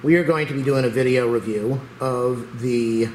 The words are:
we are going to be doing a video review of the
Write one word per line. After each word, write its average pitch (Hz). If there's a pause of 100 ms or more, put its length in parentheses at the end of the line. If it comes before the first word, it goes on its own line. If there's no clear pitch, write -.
we 156
are 175
going 156
to 143
be 135
doing 135
a 120
video 127
review 113 (180)
of 123
the 117